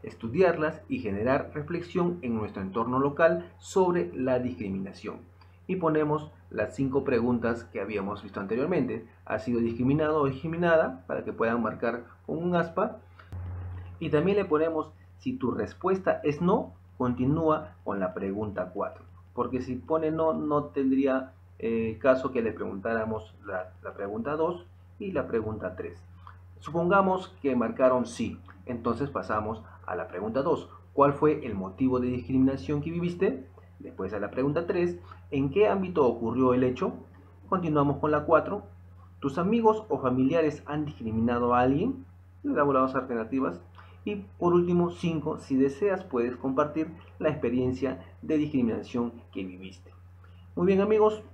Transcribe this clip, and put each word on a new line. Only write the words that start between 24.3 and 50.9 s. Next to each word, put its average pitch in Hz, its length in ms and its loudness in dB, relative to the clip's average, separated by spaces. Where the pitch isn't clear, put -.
dos 170 320 -2
y 196 140 -8
la 135 160 -2
pregunta 107 480 -4
tres. - 280 -12
Supongamos 185 680 2
que 135 120 2
marcaron 123 520 2
sí, 104 340 -6
entonces 120 460 -2
pasamos 107 520 -4
a 95 80 -6
la 82 140 -6
pregunta 113 340 -4
dos. 156 280 -2
¿Cuál 143 180 6
fue 151 340 2
el 107 80 -6
motivo 123 460 0
de 123 80 0
discriminación 131 720 0
que 160 100 -4
viviste? 170 560 -2
Después 95 360 -8
a 101 40 -4
la 101 120 -4
pregunta 147 360 0
tres, 175 320 0
¿en 139 200 0
qué 208 180 4
ámbito 180 380 2
ocurrió 117 480 2
el 127 100 4
hecho? 123 300 0
Continuamos 151 500 2
con 151 120 0
la 151 140 2
cuatro. 160 400 2
¿Tus 139 180 -2
amigos 220 520 4
o 135 100 0
familiares 135 640 2
han 147 200 -4
discriminado 120 680 0
a 123 60 6
alguien? 147 460 2
Le 285 120 -2
damos 143 200 4
las 131 100 6
dos 131 180 -2
alternativas. 127 580 -4
Y 208 120 -4
por 175 160 2
último, 175 360 4
cinco, 156 480 -4
si - 180 -2
deseas 185 480 2
puedes 123 320 -2
compartir 147 520 -2
la 160 100 0
experiencia 127 760 -2
de 156 160 0
discriminación 120 760 0
que 98 140 -8
viviste. 92 480 -14
Muy 175 120 2
bien 196 140 6
amigos 214 420 4